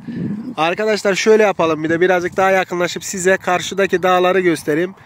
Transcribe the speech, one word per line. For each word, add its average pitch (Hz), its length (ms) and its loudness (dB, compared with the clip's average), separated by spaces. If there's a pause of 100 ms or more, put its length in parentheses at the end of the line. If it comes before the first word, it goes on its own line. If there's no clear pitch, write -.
(560)
Arkadaşlar 196 580 -2
şöyle 220 280 4
yapalım 165 420 0
bir 160 60 -2
de 165 100 0
birazcık 180 360 0
daha 190 140 2
yakınlaşıp 180 540 -2
size 190 320 0
karşıdaki 180 640 -2
dağları 180 380 2
göstereyim. 170 540 -2 (120)